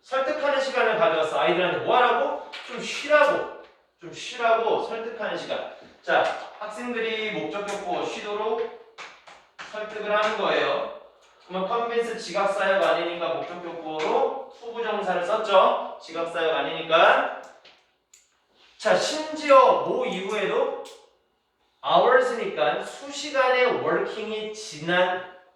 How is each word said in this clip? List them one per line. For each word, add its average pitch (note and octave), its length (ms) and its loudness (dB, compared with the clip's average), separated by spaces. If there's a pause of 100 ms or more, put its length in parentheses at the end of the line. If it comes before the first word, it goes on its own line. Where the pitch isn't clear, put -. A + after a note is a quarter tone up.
설득하는 C4+ 580 0
시간을 A#3 380 0
가져왔어. D#3+ 420 2
아이들한테 E3+ 400 2
뭐 - 160 2
하라고? - 560 2 (160)
좀 A#3+ 140 -10
쉬라고. - 800 2 (380)
좀 D#3 100 -14
쉬라고 A#3 720 0
설득하는 A3 540 -8
시간. - 360 -6 (280)
자, - 220 2 (360)
학생들이 A3+ 720 -6
목적격 G3+ 540 -6
보고 - 200 -4
쉬도록 A3 920 -6 (760)
설득을 G#3+ 440 -6
하는 G#3+ 220 2
거예요. - 640 0 (460)
그러면 F#3 220 -4
컨빈스 A#3 500 -2
지각사역 G3 640 0
아니니까 E3+ 520 0
목적격 E3+ 460 -10
보호로 - 760 -2
투부정사를 G#3 680 -4
썼죠. G3+ 760 2
지각사역 E3 520 -2
아니니까. D#3+ 880 2 (1400)
자, F#3 180 4
심지어 D4 920 6
뭐 - 180 0
이후에도 F#3+ 800 -2 (1000)
hours니까 F3+ 1000 2
수시간의 C4+ 1000 0
워킹이 G#3+ 680 -4
지난 F3+ 800 -2 (220)